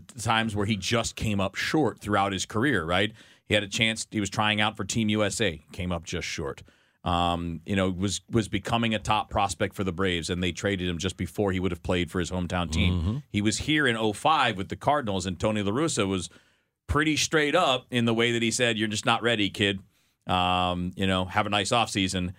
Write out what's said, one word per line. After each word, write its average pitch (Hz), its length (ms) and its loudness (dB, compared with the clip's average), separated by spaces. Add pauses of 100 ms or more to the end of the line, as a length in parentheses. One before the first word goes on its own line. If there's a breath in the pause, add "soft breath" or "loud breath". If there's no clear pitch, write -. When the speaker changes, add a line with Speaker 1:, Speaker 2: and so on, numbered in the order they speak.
(220)
Speaker 1:
times 113 340 0
where 101 100 0
he 110 100 0
just 110 400 -2
came 104 240 -2
up 95 160 -2
short - 440 0
throughout 101 340 2
his 92 120 -4
career, 110 380 0
right? 92 300 0 (340 loud breath)
He 104 60 2
had 104 100 4
a 101 40 -8
chance, 110 440 0
he 107 80 -2
was 98 120 0
trying 107 280 2
out 107 160 2
for 104 100 -6
Team 113 240 0
U 107 140 2
S 98 160 -2
A, 85 320 -2
came 90 200 -6
up 85 120 -4
just 82 240 -6
short. - 360 -8 (400 soft breath)
Um, 85 640 0
you 101 80 -2
know, 95 160 2
was, 92 300 -2 (100)
was 110 160 2
becoming 113 480 -2
a - 20 -2
top 107 320 0
prospect 101 460 0
for 104 80 -4
the 92 80 0
Braves, 87 400 -2
and 90 100 -2
they 90 100 0
traded 92 380 -2
him 85 80 -4
just 92 200 -4
before 95 340 -2
he 92 80 -2
would 90 120 0
have 87 120 -8
played 90 260 0
for - 100 -4
his 85 120 -4
hometown 90 400 -4
team. 87 280 2
Speaker 2:
Mm-hmm. 101 180 0 (120)
Speaker 1:
He 104 140 -2
was 107 160 0
here 151 260 0
in 117 100 2
oh 110 160 0
five 131 460 2
with 95 120 -6
the 90 60 -6
Cardinals, 104 520 0
and 90 120 -6
Tony 107 220 0
La 98 100 0
Russa 117 360 0
was 92 240 -2 (560 soft breath)
pretty 151 280 2
straight 147 380 2
up 147 380 2
in 120 140 2
the 117 100 4
way 117 160 2
that 117 100 0
he 117 80 2
said, 117 300 0
"You're 110 80 0
just 104 180 -4
not 117 160 2
ready, 104 300 2
kid. 101 300 0 (440)
Um, 90 680 0
you 98 100 -2
know, 92 200 0
have 101 200 0
a 104 40 -4
nice 101 200 0
offseason," 95 680 0